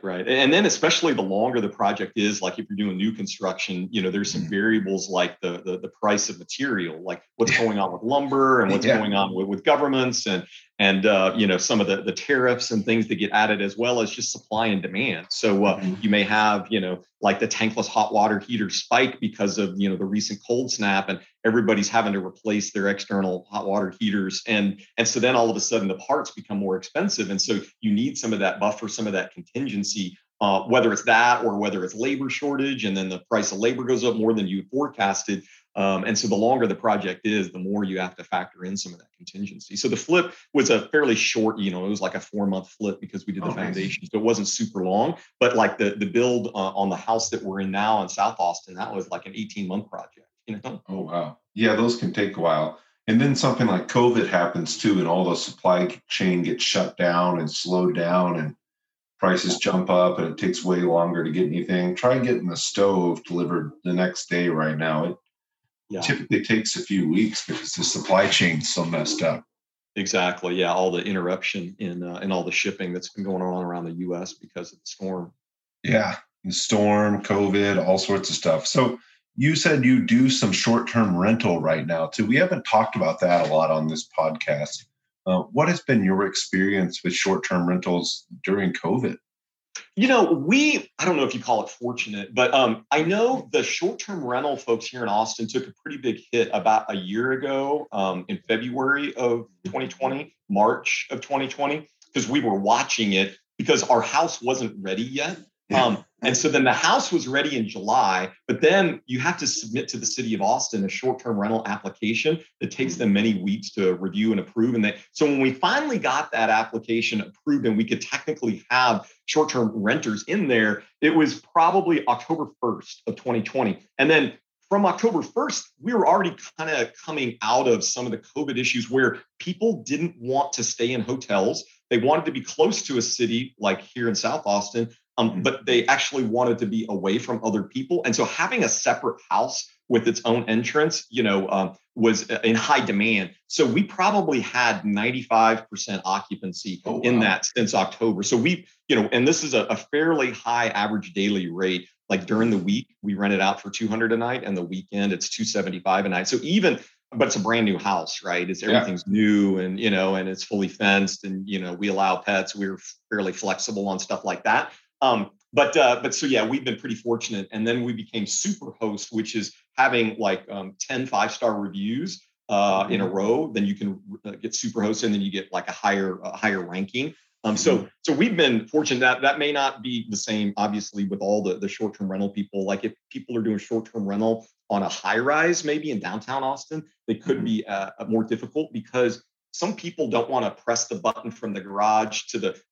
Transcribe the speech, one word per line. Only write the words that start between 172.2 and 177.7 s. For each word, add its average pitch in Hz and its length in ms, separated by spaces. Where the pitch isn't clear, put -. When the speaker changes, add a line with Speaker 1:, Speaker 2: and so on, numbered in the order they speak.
Speaker 1:
uh, 98 420
in 101 100
a 98 60
Speaker 2:
Mm-hmm. 90 80
Speaker 1:
row. 120 380
Then 104 140
you 98 80
can, 98 260
uh, 101 80
get 113 200
Superhost, 110 520
and 104 100
then 101 60
you 98 100
get, 95 220
like, 90 160
a 90 40
higher, 98 500
a 95 140
higher 98 300
ranking. 101 480
Um, 107 120
so, 131 200